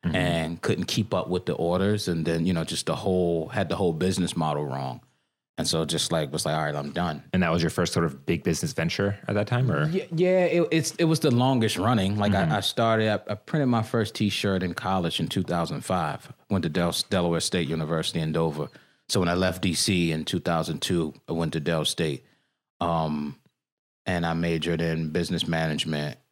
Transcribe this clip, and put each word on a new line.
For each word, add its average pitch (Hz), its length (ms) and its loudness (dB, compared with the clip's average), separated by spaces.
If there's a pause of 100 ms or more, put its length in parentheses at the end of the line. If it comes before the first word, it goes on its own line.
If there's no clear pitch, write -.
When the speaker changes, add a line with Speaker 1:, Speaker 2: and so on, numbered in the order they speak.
Speaker 1:
Mm-hmm. 85 100 0
Speaker 2:
and 85 460 0
couldn't 90 240 0
keep - 280 0
up 90 140 0
with 90 180 -2
the - 80 0
orders. 95 540 2
And 82 180 0
then, 82 200 2
you 92 80 4
know, 82 100 0
just - 220 -6
the 78 100 -2
whole, 85 540 0
had 101 180 -2
the 85 80 -2
whole 90 160 2
business 90 440 0
model 78 300 0
wrong. 65 360 -6 (560)
And 78 100 -2
so 80 160 0
just, 82 300 -2
like, 76 180 0
was 76 140 -4
like, 76 100 0
"All 78 80 0
right, 73 100 -2
I'm 73 180 -6
done." 80 300 -2 (120)
Speaker 1:
And 90 100 4
that 82 80 2
was 82 100 2
your 85 80 2
first 87 220 0
sort 85 140 2
of 69 200 -6
big 82 200 0
business 82 260 0
venture 98 560 -2
at 104 80 -2
that 104 100 2
time, 123 240 0
or? 151 200 2
Speaker 2:
Yeah, 185 160 -2 (100)
yeah, 180 300 4
it, 170 260 2
it's, 160 240 0
it 170 80 2
was 160 160 4
the 147 120 4
longest 123 460 4
running. 101 400 2
Like, 104 140 4
Speaker 1:
Mm-hmm. 95 220 4
Speaker 2:
I, 104 40 2
I - 40 2
started, 113 480 2
I, 104 240 -2
I - 20 -4
printed 147 320 0
my 117 160 4
first 110 320 0
T-shirt 98 480 0
in 87 100 -2
college 92 460 -2
in 80 80 0
two 95 160 -2
thousand 85 400 -2
five. 87 480 -4 (180)
Went 95 140 0
to 85 60 0
Del-, 85 260 0 (140)
Delaware 87 320 2
State 87 260 0
University 80 540 -2
in 78 100 -2
Dover. 76 380 -2 (400)
So 104 100 0
when 90 80 2
I 87 60 2
left 90 280 0
D 92 120 0
C 85 400 2
in 78 100 -4
two 87 160 -2
thousand 80 420 -2
two, 82 320 -2 (140)
I 78 60 -4
went 82 180 -2
to 82 80 -2
Del 78 240 0
State, 76 400 -2 (560)
um, 78 560 -2 (680)
and 87 200 -2
I 82 80 0
majored 82 460 0
in 80 300 0
business 85 360 -2
management. 76 720 -2 (140)